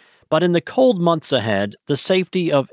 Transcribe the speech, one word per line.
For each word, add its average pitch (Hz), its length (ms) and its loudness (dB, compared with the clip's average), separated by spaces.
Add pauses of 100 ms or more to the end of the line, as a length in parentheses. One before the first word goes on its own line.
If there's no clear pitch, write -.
(280)
but 160 160 0
in 180 80 2
the 170 80 2
cold 247 400 2
months 170 320 0
ahead, 104 420 -2 (140)
the 143 80 0
safety 185 560 -2
of 139 200 0